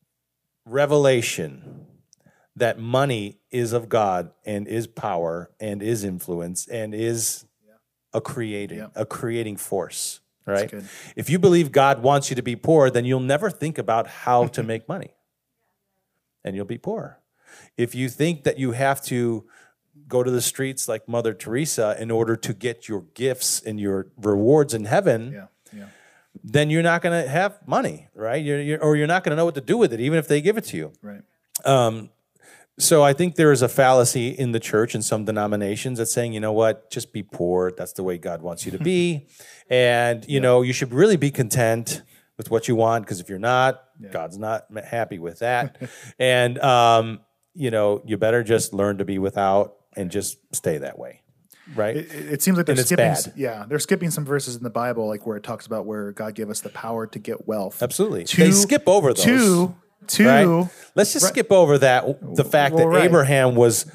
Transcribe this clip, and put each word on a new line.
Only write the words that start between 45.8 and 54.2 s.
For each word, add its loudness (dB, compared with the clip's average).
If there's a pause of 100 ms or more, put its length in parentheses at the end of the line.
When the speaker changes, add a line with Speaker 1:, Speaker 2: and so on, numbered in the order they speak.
Speaker 2:
<laughs> -20
Speaker 1:
And, 2
um, 4 (340)
you -4
know, 2
you -4
better 2
just 0
learn 0
to -4
be -4
without 0 (200)
and -6
just -6 (180)
stay -4
that -10
way. -18 (520)
Right? -2
Speaker 2:
It, -10
it, -10
it -4
seems 2
like 0
they're 2
Speaker 1:
And 2
it's 0
Speaker 2:
skipping 4
Speaker 1:
bad. 2
Speaker 2:
s-, -6
yeah, -6
they're -4
skipping -2
some -6